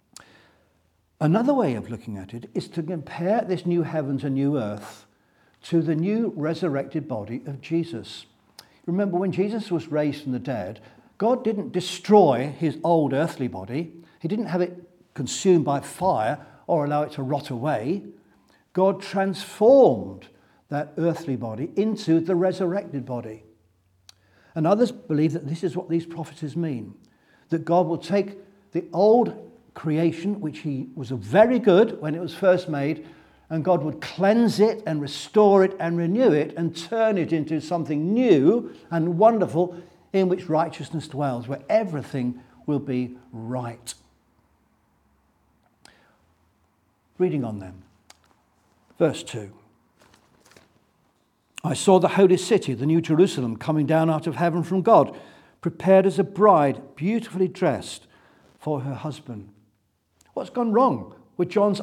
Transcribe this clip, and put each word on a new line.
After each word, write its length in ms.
Another 340
way 200
of 140
looking 300
at 160
it 200
is 140
to 140
compare 580
this 240
new 180
heavens 420
and 100
new 240
earth 480
to 180
the 140
new 420
resurrected 720
body 380
of 160
Jesus. 640
Remember, 320
when 160
Jesus 380
was 180
raised 360
from 80
the 60
dead, 420
God 260
didn't 300
destroy 840
his 260
old 300
earthly 340
body. 460
He 80
didn't 180
have 140
it 260
consumed 500
by 160
fire 640
or 180
allow 180
it 100
to 100
rot 260
away. 540
God 260
transformed 1300
that 300
earthly 380
body 400
into 440
the 140
resurrected 720
body. 380
And 120
others 240
believe 440
that 120
this 160
is 140
what 120
these 160
prophecies 520
mean, 380
that 140
God 220
will 120
take 400
the 200
old 580
creation, 640
which 200
he 340
was 160
very 480
good 420
when 140
it 60
was 140
first 340
made, 380
and 140
God 180
would 180
cleanse 580
it 280
and 140
restore 640
it 140
and 200
renew 340
it 240
and 180
turn 440
it 140
into 280
something 520
new 600
and 280
wonderful 580
in 160
which 200
righteousness 580
dwells, 400
where 220
everything 720
will 120
be 380
right. 600
Reading 260
on 140
then. 240
Verse 260
two. 280
"I 100
saw 240
the 100
holy 280
city, 380
the 120
new 140
Jerusalem, 560
coming 300
down 240
out 160
of 100
heaven 260
from 200
God, 340
prepared 460
as 120
a 60
bride 560
beautifully 540
dressed 580
for 220
her 140
husband." 540
What's 160
gone 220
wrong 420
with 120
John's 340